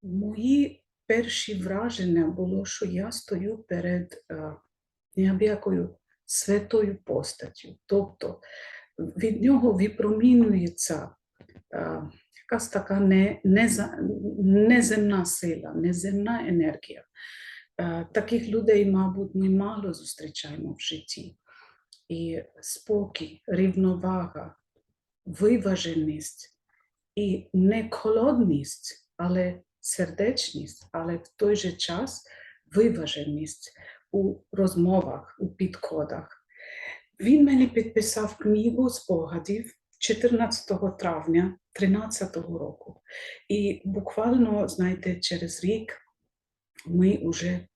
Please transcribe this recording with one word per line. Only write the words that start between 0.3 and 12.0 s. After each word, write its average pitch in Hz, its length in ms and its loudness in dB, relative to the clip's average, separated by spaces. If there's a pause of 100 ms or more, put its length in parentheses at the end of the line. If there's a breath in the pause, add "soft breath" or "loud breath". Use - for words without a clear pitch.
перші 220 560 -2
враження 185 640 0
було, 185 380 -4
що - 220 -6
я 185 260 -4
стою 208 460 -6
перед, 175 720 -6
е, 156 260 -12 (600)
неабиякою 190 800 0 (280)
святою 208 800 0
постаттю. - 840 -8
Тобто - 540 -2 (580 loud breath)
від 185 440 -4
нього 247 300 6
випромінюється, 208 1400 4 (640)
е, 160 280 -6 (400 soft breath)